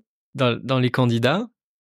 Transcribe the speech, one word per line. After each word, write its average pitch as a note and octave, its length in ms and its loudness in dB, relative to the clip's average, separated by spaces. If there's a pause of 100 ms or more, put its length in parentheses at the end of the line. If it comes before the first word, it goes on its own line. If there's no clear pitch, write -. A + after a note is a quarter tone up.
(360)
dans, B2 280 0
dans B2+ 160 -2
les B2 100 2
candidats, B2 580 0 (340)